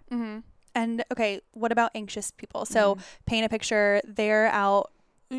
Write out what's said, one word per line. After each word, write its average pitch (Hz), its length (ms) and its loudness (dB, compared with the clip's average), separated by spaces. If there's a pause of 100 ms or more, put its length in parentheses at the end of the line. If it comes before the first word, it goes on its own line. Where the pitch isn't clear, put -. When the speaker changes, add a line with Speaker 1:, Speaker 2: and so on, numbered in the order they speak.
(120)
Speaker 1:
Mm-hmm. 226 280 -6 (340)
And, 233 380 -2
okay, 220 300 -2 (100)
what 226 200 -2
about 233 220 2
anxious 208 380 -10
people? - 340 -10
So, 202 300 4
Speaker 2:
Mm. 190 60 -12 (260)
Speaker 1:
paint 220 180 0
a 214 40 0
picture. 208 540 2
They're 214 440 2
out, 202 440 2 (480)